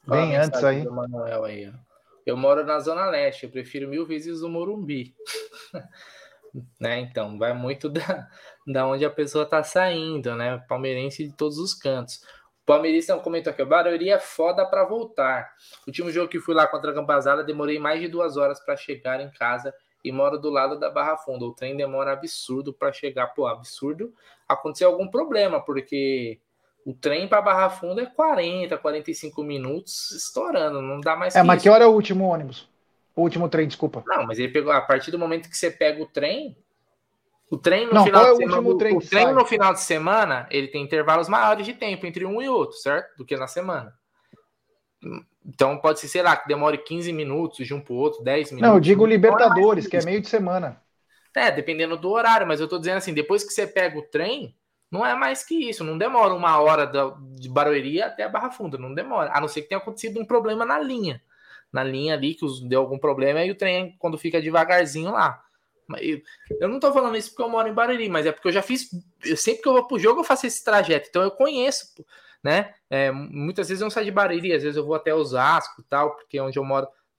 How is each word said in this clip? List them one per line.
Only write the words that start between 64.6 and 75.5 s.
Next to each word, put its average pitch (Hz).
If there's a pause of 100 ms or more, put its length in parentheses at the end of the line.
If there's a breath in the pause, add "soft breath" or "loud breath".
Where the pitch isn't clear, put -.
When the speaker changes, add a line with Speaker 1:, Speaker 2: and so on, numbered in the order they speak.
Speaker 1:
lá. 180 (420)
Mas -
eu, 151 (400 soft breath)
eu 175
não 247
tô 277
falando 247
isso 214
porque -
eu 233
moro 226
em 214
Barueri, 226
mas 156
é 160
porque -
eu 170
já 196
fiz, 254 (340)
eu, -
sempre -
que -
eu 262
vou 254
pro 240
jogo 240
eu -
faço 269
esse -
trajeto, 185
então 175
eu 196
conheço, 262 (380 soft breath)
né? 185 (160)
É, 135
muitas 147
vezes 185
eu 214
não 208
saio 214
de 202
Barueri, 180
às 147
vezes 147
eu 147
vou 151
até 156
Osasco 147